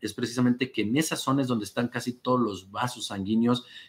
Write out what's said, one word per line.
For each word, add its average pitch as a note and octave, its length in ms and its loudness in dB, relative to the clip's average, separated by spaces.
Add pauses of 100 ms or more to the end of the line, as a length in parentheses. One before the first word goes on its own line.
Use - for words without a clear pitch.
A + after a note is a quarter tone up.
es G#2 100 -6
precisamente B2 580 0
que G#2+ 120 -2
en A2 160 2
esa D#3+ 180 0
zona C#3 240 0
es B2+ 80 0
donde A2+ 160 0
están A#2+ 240 -2
casi A#2+ 240 -4
todos B2+ 260 0
los G2 320 -2
vasos G#2+ 360 -4
sanguíneos A2 600 2 (220)